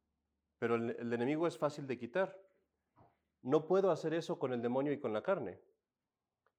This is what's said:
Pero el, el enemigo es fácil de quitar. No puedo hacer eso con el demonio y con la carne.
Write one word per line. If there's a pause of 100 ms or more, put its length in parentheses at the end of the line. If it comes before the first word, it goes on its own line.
(580)
Pero
el,
el
enemigo
es
fácil
de
quitar. (1040)
No
puedo
hacer
eso
con
el
demonio
y
con
la
carne. (1000)